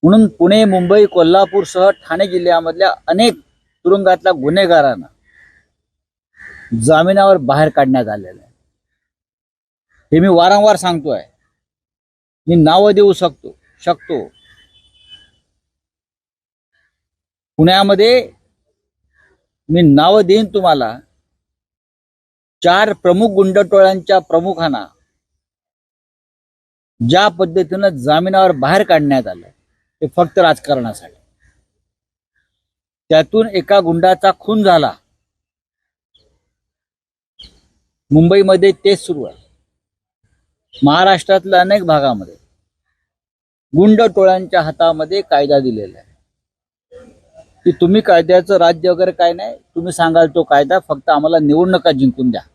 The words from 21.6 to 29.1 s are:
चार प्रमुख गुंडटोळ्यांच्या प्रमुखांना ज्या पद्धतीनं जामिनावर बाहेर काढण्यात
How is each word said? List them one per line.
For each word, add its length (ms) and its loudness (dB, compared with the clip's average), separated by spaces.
चार 320 0
प्रमुख 420 -2
गुंडटोळ्यांच्या 840 2
प्रमुखांना 680 -4
ज्या 300 0
पद्धतीनं 680 -4
जामिनावर 540 0
बाहेर 320 0
काढण्यात 440 0